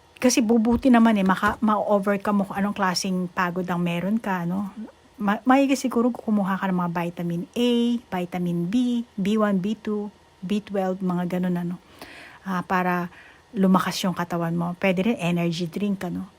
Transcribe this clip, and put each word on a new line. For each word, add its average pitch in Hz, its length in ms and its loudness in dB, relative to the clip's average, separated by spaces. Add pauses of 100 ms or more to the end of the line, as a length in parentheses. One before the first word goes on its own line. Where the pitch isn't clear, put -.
(180)
kasi 254 240 2
bubuti 233 480 4
naman 226 300 8
eh, 190 60 2
maka-, 196 360 2
ma-overcome 208 800 2
mo - 60 0
kung 202 100 -8
anong 202 160 -2
klaseng 185 560 -2
pagod 180 380 -2
ang 175 140 -2
meron 175 360 0
ka, 185 300 -4
ano? 196 220 -4 (480)
Ma-, 208 240 0
maigi 269 320 4
siguro 240 400 0
kung 220 200 -2
kumuha 196 240 0
ka 190 120 -2
ng 180 80 0
mga 175 160 -2
vitamin 175 480 -4 (120)
A, 240 160 2 (280)
vitamin 175 720 -4
B, 240 320 0 (160)
B 202 160 0
one, 208 240 2
B 208 160 -2
two, 208 360 -6 (280)
B 208 240 -2
twelve, 190 400 -4
mga 180 360 -2
ganun, 180 200 0
ano. 175 180 -6 (720)
Ah, 180 160 -4
para 180 480 -2 (400)
lumakas 185 560 2
yung 170 80 -2
katawan 170 400 -2
mo. 170 240 -2
Pwede 190 240 2
rin 226 160 0
energy 170 480 -2
drink, 196 400 -4
ano. 180 300 -8